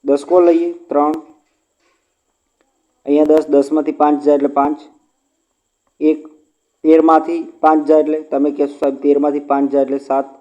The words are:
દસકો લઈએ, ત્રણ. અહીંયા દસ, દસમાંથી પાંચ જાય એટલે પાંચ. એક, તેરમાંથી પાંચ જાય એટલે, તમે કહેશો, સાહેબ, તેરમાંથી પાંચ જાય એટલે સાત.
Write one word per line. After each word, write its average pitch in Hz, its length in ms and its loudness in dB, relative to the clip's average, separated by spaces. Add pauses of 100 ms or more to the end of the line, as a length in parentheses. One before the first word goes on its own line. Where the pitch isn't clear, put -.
દસકો 143 360 0
લઈએ, 170 320 2
ત્રણ. 147 380 -4 (1900)
અહીંયા 147 200 2
દસ, 151 240 2
દસમાંથી 143 420 0
પાંચ 147 320 0
જાય 147 120 2
એટલે 143 120 -2
પાંચ. 143 320 -2 (1200)
એક, 151 280 -2 (560)
તેરમાંથી 160 600 2 (160)
પાંચ 156 280 2
જાય 156 120 4
એટલે, 151 220 -2
તમે 147 300 -4
કહેશો, 143 280 -6
સાહેબ, 139 160 -2
તેરમાંથી 143 440 0
પાંચ 139 320 -2
જાય 139 120 0
એટલે 135 140 -6
સાત. 135 280 -4 (160)